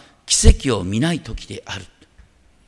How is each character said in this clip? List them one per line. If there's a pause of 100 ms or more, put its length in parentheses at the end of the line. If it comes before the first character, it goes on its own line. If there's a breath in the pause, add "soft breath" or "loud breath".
(260 loud breath)
奇
跡
を
見
な
い
時
で
あ
る。 (840)